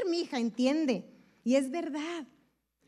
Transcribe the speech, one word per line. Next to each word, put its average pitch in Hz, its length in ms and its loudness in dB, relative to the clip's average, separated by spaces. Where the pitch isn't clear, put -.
mija, 330 300 -2
entiende. 254 680 2
Y 247 120 4
es 262 160 2
verdad. 311 560 -6